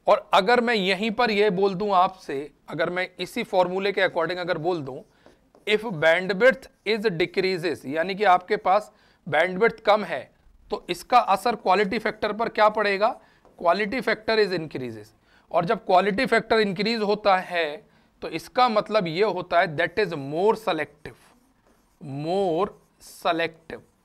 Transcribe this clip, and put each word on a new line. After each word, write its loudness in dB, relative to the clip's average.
और 2
अगर 4
मैं 0
यहीं 0
पर 0
ये 2
बोल 0
दूं -4
आपसे, -2
अगर -4
मैं -4
इसी -6
फॉर्मूले 0
के -2
according 0
अगर -4
बोल -2
दूं, -12
if 0
bandwidth 2
is -2
decreases, -2
यानी -4
कि -4
आपके 2
पास 0
बैंडविड्थ 0
कम 4
है, -6
तो -8
इसका 2
असर 0
क्वालिटी 0
फैक्टर -4
पर -4
क्या 4
पड़ेगा? 0
Quality 0
factor -2
is 2
increases। -8
और 2
जब -2
क्वालिटी 2
फैक्टर 2
इंक्रीज -2
होता 2
है -4
तो -10
इसका 0
मतलब 0
ये 0
होता 0
है 0
that -2
is -2
more 0
selective, -6
more -2
selective, -6